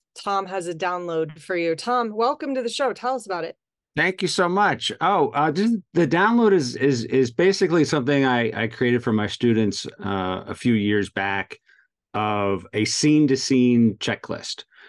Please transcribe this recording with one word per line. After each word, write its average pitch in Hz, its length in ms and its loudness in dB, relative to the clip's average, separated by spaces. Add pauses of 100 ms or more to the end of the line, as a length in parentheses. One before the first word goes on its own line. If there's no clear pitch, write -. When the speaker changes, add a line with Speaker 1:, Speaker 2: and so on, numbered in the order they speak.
(180)
Speaker 1:
Tom 196 280 -4
has 185 200 -6
a 175 80 -6
download 165 640 -4
for 180 180 -6
you. 165 200 -2
Tom, 233 380 -2
welcome 269 400 -2
to 254 80 -2
the 233 80 -4
show. 254 240 -2
Tell 254 220 -4
us 214 100 -10
about 175 180 -6
it. - 120 -12 (400)
Speaker 2:
Thank 180 260 -2
you 180 60 -2
so 175 200 0
much. 175 520 0
Oh, 175 300 2
uh, 151 200 0
this, 208 240 0 (200)
the 170 120 4
download 208 460 4
is, 143 240 2
is, 131 300 2
is 127 260 2
basically 175 520 2
something 139 400 0
I, 117 400 0
I 113 40 -4
created 120 340 0
for 120 100 0
my 107 140 2
students, 110 580 0 (200)
uh, 95 420 -4
a 104 80 -10
few 120 200 0
years 104 360 0
back 98 480 -4 (560)
of 104 580 -2
a 107 120 0
scene-to-scene 131 1120 2
checklist. - 680 -8 (240)